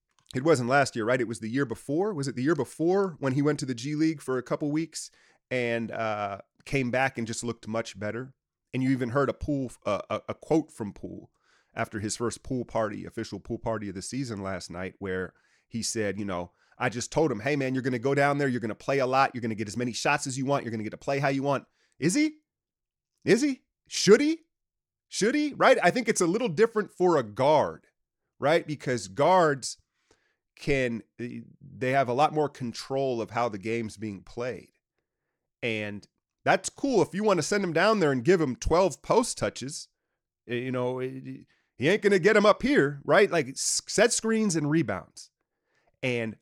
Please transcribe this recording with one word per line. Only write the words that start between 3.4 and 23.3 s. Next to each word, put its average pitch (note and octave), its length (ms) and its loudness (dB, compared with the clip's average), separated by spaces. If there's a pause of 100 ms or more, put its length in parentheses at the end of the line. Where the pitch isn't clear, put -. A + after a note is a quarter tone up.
went D3 180 2
to D3 60 -6
the B2+ 100 -4
G C3+ 200 -6
League D#3 260 0
for C3 160 -2
a B2 60 -2
couple D3 280 -4
weeks D#3 400 -6 (380)
and, A#2 420 -2
uh, G#2 480 -4 (260)
came C3 260 -2
back C3 260 0
and A#2 100 -4
just A#2 160 -6
looked A#2 240 -8
much A2 320 -6
better? A2 340 -8 (400)
And C3 80 -2
you C3 100 2
even B2+ 180 0
heard C3+ 200 2
a A2 40 0
Poole, C#3 380 -6 (140)
uh, G2+ 240 0
a, G#2 200 -4
a G#2+ 40 -6
quote - 380 -2
from G2+ 220 -10
Poole - 360 -14 (460)
after A2+ 240 -6
his G2+ 180 -6
first A#2 260 -6
pool B2 220 -6
party, G#2 400 -4
official G#2+ 340 -10
pool A#2 180 -8
party G#2+ 320 -6
of F2+ 60 -8
the F#2+ 60 -10
season A#2 420 -8
last F#2+ 260 -8
night, F2+ 300 -10
where F#2 340 -6 (340)
he A#2 140 -6
said, G2+ 380 -4
you G#2 60 -6
know, F2+ 260 -6 (260)
"I B2 120 -2
just A#2 220 -8
told D3+ 200 2
him, G#2 80 -6
'Hey, C#3 160 -2
man, C3 180 -2
you're C3 100 -2
gonna B2+ 160 -2
go C3+ 140 0
down C#3+ 240 2
there, C#3+ 100 2
you're B2 120 -2
gonna G#2 160 -6
play C#3 240 -2
a B2+ 80 2
lot, C3 260 4
you're B2 80 -8
gonna A2+ 140 -2
get G#2 120 -6
as F#2+ 100 -10
many B2 160 -4
shots C#3+ 340 0
as C3 100 -8
you C3+ 80 -4
want, C#3 180 0
you're A#2 80 -8
gonna A2 120 -4
get G#2+ 80 -8
to - 60 -12
play C#3 220 -2
how C#3 100 0
you C3+ 120 0
want.'" C#3 240 0 (340)
Is E3+ 140 0
he? D4+ 240 0 (880)
Is A3+ 160 4